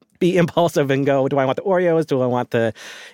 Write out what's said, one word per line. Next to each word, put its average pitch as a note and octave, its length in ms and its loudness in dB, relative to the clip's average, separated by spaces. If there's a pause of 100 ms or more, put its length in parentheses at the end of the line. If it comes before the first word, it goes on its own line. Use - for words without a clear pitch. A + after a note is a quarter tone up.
(200)
be F#3 180 2
impulsive D#3+ 540 0
and C#3 160 0
go, C3+ 200 2
"Do C#3 120 0
I C3 60 2
want C3 100 0
the - 80 -8
Oreos? F3 420 0
Do C3 160 -2
I B2+ 60 0
want B2 240 -2
the, A2+ 200 0 (420)